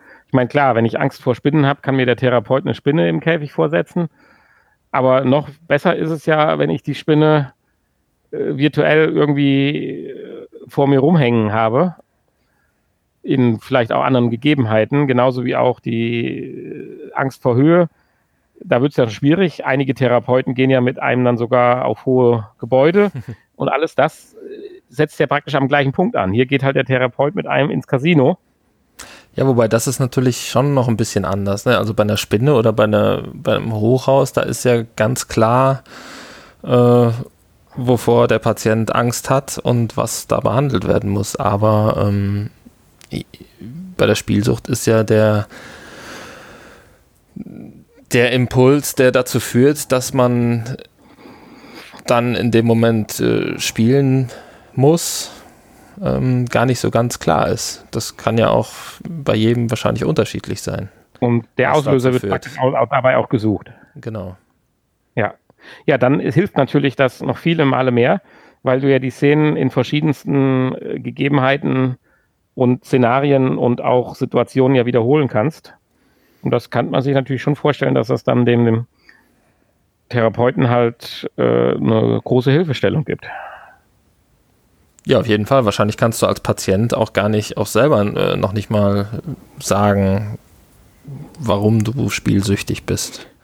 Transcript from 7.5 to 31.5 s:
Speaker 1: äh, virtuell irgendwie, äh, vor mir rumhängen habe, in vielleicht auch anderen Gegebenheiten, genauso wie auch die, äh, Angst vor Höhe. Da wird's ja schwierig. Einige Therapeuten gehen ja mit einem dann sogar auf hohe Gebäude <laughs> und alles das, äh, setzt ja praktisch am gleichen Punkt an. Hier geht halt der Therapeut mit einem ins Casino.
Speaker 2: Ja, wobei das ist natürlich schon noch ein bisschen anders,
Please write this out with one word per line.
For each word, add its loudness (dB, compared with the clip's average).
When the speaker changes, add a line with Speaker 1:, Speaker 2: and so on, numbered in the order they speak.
Speaker 1:
äh, -6
virtuell 2
irgendwie, 0
äh, -18
vor 0
mir 4
rumhängen 2
habe, 0
in 2
vielleicht 0
auch 0
anderen 2
Gegebenheiten, 0
genauso 0
wie -4
auch 0
die, -6
äh, -18
Angst -4
vor 2
Höhe. 4
Da 2
wird's -2
ja 2
schwierig. 0
Einige 0
Therapeuten 0
gehen 2
ja 4
mit -2
einem 0
dann 2
sogar 2
auf -4
hohe 2
Gebäude 2
<laughs> -20
und -4
alles -2
das, -2
äh, -20
setzt -4
ja 4
praktisch -4
am 2
gleichen 2
Punkt -2
an. 0
Hier 2
geht 0
halt 0
der 0
Therapeut 0
mit -6
einem 0
ins -4
Casino. 2
Speaker 2:
Ja, 0
wobei 4
das 0
ist -4
natürlich -2
schon 0
noch 2
ein 0
bisschen -2
anders, -4